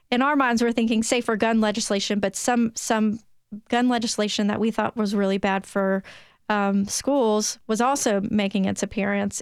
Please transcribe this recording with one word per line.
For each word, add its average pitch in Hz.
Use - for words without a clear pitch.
in 247
our 285
minds, 247
we're 233
thinking 226
safer 240
gun 226
legislation, 208
but 196
some, 240
some 220
gun 247
legislation 220
that 208
we 220
thought 214
was 214
really 196
bad 196
for, 196
um, 202
schools 220
was 220
also 240
making 196
its 196
appearance. 202